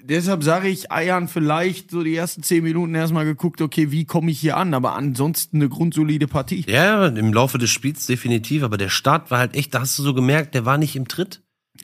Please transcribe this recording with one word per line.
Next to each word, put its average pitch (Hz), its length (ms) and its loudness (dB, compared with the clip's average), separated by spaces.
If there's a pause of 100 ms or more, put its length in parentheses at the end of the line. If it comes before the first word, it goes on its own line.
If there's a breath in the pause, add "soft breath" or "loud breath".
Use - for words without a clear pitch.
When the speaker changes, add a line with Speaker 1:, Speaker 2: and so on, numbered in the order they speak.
Speaker 1:
deshalb 170 400 0
sage 180 240 2
ich, 190 240 -4
Ayhan 175 360 0
vielleicht 170 640 -2
so 170 120 -4
die 160 120 -2
ersten 170 280 -6
zehn 165 200 2
Minuten 165 320 -2
erstmal 160 300 0
geguckt, 156 360 -2
okay, 151 300 0
wie 160 140 0
komme 165 260 0
ich 127 80 -4
hier 151 180 0
an? 175 160 2
Aber 127 220 0
ansonsten 143 600 -2
eine 143 120 4
grundsolide 151 580 0
Partie. 147 400 -2
Speaker 2:
Ja, 185 400 4
im 110 260 2
Laufe 127 240 4
des 120 120 0
Spiels - 360 -2
definitiv, 123 580 0
aber 104 140 -2
der 98 120 -2
Start 156 420 0
war 123 80 2
halt 123 160 -2
echt, - 180 -4
da 120 80 0
hast 131 180 -4
du 139 40 -4
so 143 100 2
gemerkt, 139 420 0
der 117 100 0
war 135 120 2
nicht 151 180 -2
im 131 120 -6
Tritt. - 340 -8 (420)